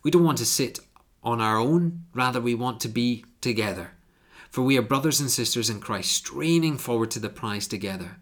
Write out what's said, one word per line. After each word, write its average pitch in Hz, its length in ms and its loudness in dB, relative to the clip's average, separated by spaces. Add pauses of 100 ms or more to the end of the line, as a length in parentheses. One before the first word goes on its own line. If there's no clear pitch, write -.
We 151 100 0
don't 170 120 6
want 151 140 4
to 117 80 -2
sit - 340 -2 (440)
on 117 180 0
our 110 160 2
own, 165 460 2 (100)
rather 123 260 0
we 120 140 0
want 117 260 -4
to - 80 -6
be 120 380 0 (160)
together. 104 520 -2 (580)
For 131 100 -4
we 131 160 4
are 120 60 4
brothers 139 360 2
and 135 120 -2
sisters 113 400 -2
in 104 80 -4
Christ, 98 320 -4
straining 160 680 0
forward 113 320 0
to 113 100 -6
the 107 100 -6
prize 104 360 -6
together. 95 560 -8